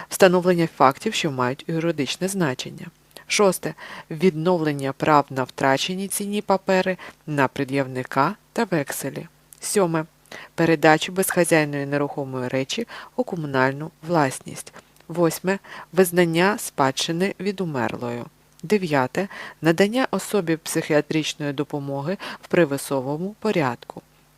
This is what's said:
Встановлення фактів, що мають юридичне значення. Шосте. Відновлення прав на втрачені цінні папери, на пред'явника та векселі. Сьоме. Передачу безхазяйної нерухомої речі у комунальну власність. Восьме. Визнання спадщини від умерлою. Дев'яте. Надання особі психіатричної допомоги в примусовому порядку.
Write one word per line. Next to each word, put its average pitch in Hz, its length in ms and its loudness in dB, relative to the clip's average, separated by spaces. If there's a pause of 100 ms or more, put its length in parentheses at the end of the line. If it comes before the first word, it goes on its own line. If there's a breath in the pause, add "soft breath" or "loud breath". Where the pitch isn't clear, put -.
Встановлення 180 680 4
фактів, 147 380 4
що - 160 -2
мають 127 380 -2
юридичне 165 600 -2
значення. 160 580 -4 (400 loud breath)
Шосте. 185 480 2 (360 loud breath)
Відновлення 156 840 0
прав 151 380 4
на 131 140 -4
втрачені 185 640 0
цінні 202 340 -4
папери, 185 540 0 (300 loud breath)
на 143 220 2
пред'явника 135 840 -2 (180)
та 233 120 0
векселі. 151 640 -4 (340)
Сьоме. 165 440 0 (500 loud breath)
Передачу 160 580 4
безхазяйної 160 720 2
нерухомої 139 640 -4
речі 135 380 -4 (300 loud breath)
у 247 80 0
комунальну 139 680 -2 (180)
власність. - 640 -2 (360 loud breath)
Восьме. 170 500 0 (340 loud breath)
Визнання 175 640 4
спадщини 165 840 0
від 190 200 -4
умерлою. 120 680 -4 (360)
Дев'яте. 170 640 0 (340 loud breath)
Надання 196 480 2
особі 175 460 -2
психіатричної 151 960 -2
допомоги 139 640 -6 (260 loud breath)
в - 40 -20
примусовому 147 920 -2
порядку. 156 600 -2 (360)